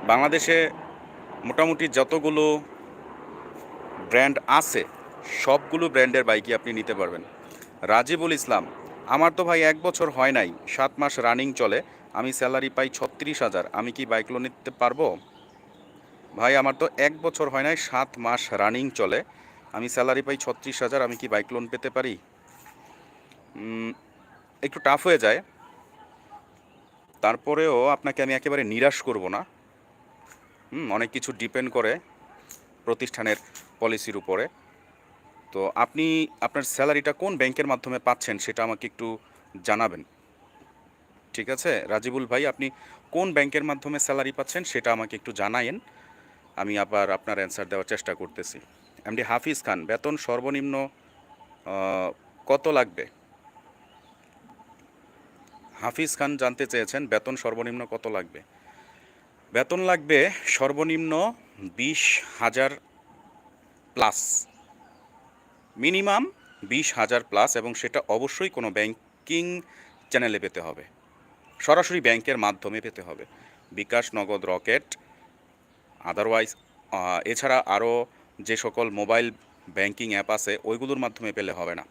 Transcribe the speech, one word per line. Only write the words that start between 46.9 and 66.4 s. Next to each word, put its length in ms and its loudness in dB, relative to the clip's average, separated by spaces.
আপনার 260 -4
অ্যান্সার 320 -6
দেওয়ার 160 -4
চেষ্টা 300 -4
করতেছি। 440 -12
এমডি 160 -4
হাফিজ 420 -2
খান, 220 -4
বেতন 320 -4
সর্বনিম্ন, 720 -4
আহ, 460 -2
কত 220 2
লাগবে? 380 0
হাফিজ 360 -4
খান 200 -2
জানতে 300 0
চেয়েছেন 400 -2
বেতন 280 0
সর্বনিম্ন 500 -6
কত 220 -8
লাগবে। 340 -6
বেতন 260 0
লাগবে 500 4
সর্বনিম্ন 880 0
বিশ 460 2
হাজার 300 2
প্লাস, 540 0
মিনিমাম 540 2